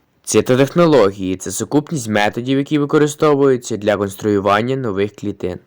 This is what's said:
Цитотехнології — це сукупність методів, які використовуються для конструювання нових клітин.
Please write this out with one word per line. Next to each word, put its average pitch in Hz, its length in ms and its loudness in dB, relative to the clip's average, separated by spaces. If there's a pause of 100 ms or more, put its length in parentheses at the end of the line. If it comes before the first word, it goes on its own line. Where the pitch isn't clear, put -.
(240)
Цитотехнології — 110 1120 2
це 92 140 -10
сукупність 113 580 -4
методів, 107 500 0
які 143 200 -2
використовуються 143 960 0
для 104 200 0
конструювання 101 800 0
нових 104 400 -4
клітин. 95 500 -8